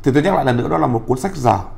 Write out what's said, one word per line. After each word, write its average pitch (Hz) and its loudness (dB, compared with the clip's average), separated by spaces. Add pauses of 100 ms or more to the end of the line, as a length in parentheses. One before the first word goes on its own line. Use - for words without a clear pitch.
Thì 139 2
tôi 147 4
nhắc 190 0
lại 165 0
lần 123 2
nữa, 120 -2
đó 165 0
là 156 0
một 117 -2
cuốn 127 0
sách 190 -6
dở 117 2 (180)